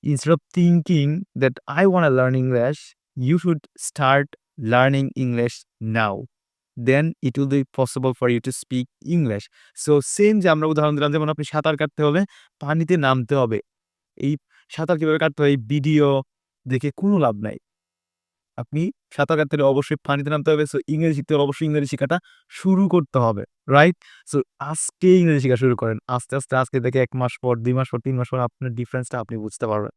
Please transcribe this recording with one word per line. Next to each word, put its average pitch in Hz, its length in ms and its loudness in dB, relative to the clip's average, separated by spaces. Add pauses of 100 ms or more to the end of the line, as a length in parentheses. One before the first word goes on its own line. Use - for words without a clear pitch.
Instead 143 280 0
of 147 160 4
thinking 170 600 2 (220)
that, 131 220 -2 (180)
"I 160 120 0
wanna 180 260 4
learn 127 240 2
English," 127 440 0 (360)
you 135 240 0
should 165 220 -2 (160)
start 143 520 0 (320)
learning 131 520 2
English 120 420 -2 (360)
now। 110 240 0 (640)
Then 131 280 2 (140)
it 127 160 -4
will 139 140 -2
be 139 180 0
possible 131 480 -2
for 123 140 -2
you 120 120 0
to 131 120 -8
speak 127 340 -6 (200)
English। 135 380 -2 (340)
So - 140 0 (140)
সেম 208 340 2
যে 175 80 2
আমরা 156 180 2
উদাহরণ 151 280 2
দিলাম, 147 180 0
যেমন 151 160 0
আপনি 151 160 -4
সাঁতার 151 320 -2
কাটতে 151 260 -4
হলে 151 180 2 (400)
পানিতে 160 360 0
নামতে 131 380 2
হবে। 117 240 0 (600)
এই 139 140 -2 (380)
সাঁতার 160 280 -2
কিভাবে 156 200 2
কাটতে 156 220 0
হয়? 143 100 4
এই 139 140 2
ভিডিও 147 420 2 (600)
দেখে 131 300 -2
কোনো 202 220 0
লাভ 120 200 2
নাই। 107 180 -8 (1000)
আপনি 147 240 -4 (300)
সাঁতার 151 260 0
কাটতে 151 160 0
হলে 143 120 2
অবশ্যই 139 360 0
পানিতে 143 280 -2
নামতে 151 200 0
হবে। 151 140 2
So 147 120 -6 (120)
ইংরেজি 156 260 0
শিখতে 139 180 -4
হলে 143 120 2
অবশ্যই 143 220 -2
ইংরেজি 151 220 -2
শেখাটা 139 280 -2 (360)
শুরু 190 360 2
করতে 160 300 2
হবে, 113 240 0 (260)
রাইট? 151 280 4 (320)
So - 80 -4 (240)
আজকে 156 560 -2
ইংরেজি 165 240 4
শেখা 127 200 0
শুরু 127 160 2
করেন। 113 200 -4 (120)
আস্তে, 123 260 -6
আস্তে 135 220 -6
আজকে 131 240 -2
থেকে 127 200 0
এক 123 140 0
মাস 127 240 -2
পর, 123 200 -2
দুই 123 160 -2
মাস 131 140 -2
পর, 123 120 -6
তিন 131 160 -6
মাস 123 120 -4
পর 127 120 -6
আপনার 123 340 -6
ডিফারেন্সটা 123 440 -8
আপনি 113 200 -10
বুঝতে 107 280 -8
পারবেন। 107 300 -4